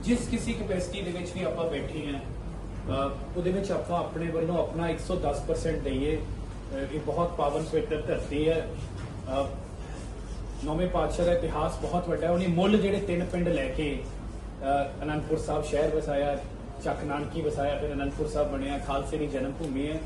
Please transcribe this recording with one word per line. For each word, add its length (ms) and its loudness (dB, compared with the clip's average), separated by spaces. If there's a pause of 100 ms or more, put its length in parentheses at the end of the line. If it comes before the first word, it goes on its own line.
ਜਿਸ 240 4
ਕਿਸੇ 260 -2
ਕਪੈਸਿਟੀ 480 -2
ਦੇ 100 -4
ਵਿੱਚ 240 -4
ਵੀ 80 -2
ਆਪਾਂ 260 0
ਬੈਠੇ 380 -4
ਹਾਂ, 60 -2
ਅਹ, 1200 -4
ਉਹਦੇ 140 2
ਵਿੱਚ 200 0
ਆਪਾਂ 280 0
ਆਪਣੇ 280 -2
ਵੱਲੋਂ 300 2
ਆਪਣਾ 320 0
ਇੱਕ 100 -2
ਸੌ 160 -2
ਦਸ 240 2
ਪਰਸੈਂਟ 380 0
ਦਈਏ। 380 0
ਅਹ, 800 -6
ਇਹ 100 0
ਬਹੁਤ 320 2
ਪਾਵਨ 260 2
ਪਵਿੱਤਰ 440 0
ਧਰਤੀ 420 2
ਹੈ। 180 2 (600)
ਅਹ, 180 2 (1160)
ਨੌਵੇਂ 220 2
ਪਾਤਸ਼ਾਹ 380 2
ਦਾ 80 6
ਇਤਿਹਾਸ 480 2
ਬਹੁਤ 280 0
ਵੱਡਾ 180 2
ਹੈ। 40 4
ਉਹਨੇ 160 4
ਮੁੱਲ 300 6
ਜਿਹੜੇ 200 4
ਤਿੰਨ 280 2
ਪਿੰਡ 240 2
ਲੈ 180 2
ਕੇ, 320 0
ਅਹ, 1040 -2
ਅਨੰਦਪੁਰ 340 0
ਸਾਹਿਬ 260 0
ਸ਼ਹਿਰ 320 2
ਵਸਾਇਆ, 420 2 (460)
ਚੱਕ 200 -2
ਨਾਨਕੀ 380 -2
ਵਸਾਇਆ, 360 2
ਫਿਰ 160 -2
ਅਨੰਦਪੁਰ 340 0
ਸਾਹਿਬ 240 2
ਬਣਿਆ, 260 0
ਖਾਲਸੇ 400 -2
ਦੀ 100 2
ਜਨਮ 240 0
ਭੂਮੀ 360 -2
ਹੈ। 180 -2